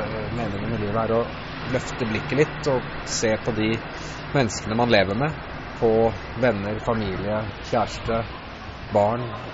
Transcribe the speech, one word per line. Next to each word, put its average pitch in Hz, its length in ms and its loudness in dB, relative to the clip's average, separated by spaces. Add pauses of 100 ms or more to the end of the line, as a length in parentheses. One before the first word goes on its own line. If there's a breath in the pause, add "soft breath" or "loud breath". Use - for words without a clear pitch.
eh, 107 320 -4
meningen 107 380 -2
med 104 100 -2
livet 104 220 0
er 113 100 4
å 117 80 4 (480)
løfte 123 380 -2
blikket 110 320 0
litt - 320 0
og 120 180 -2 (160)
se 113 240 2 (140)
på 113 100 0
de 110 160 2 (640 loud breath)
menneskene 110 480 2
man 120 100 4
lever 98 300 6
med, 147 200 -2 (380)
på 117 100 6 (520)
venner, 107 420 2
familie, 104 560 0 (300)
kjæreste, 113 500 0 (720)
barn, 107 320 4
og 110 300 -10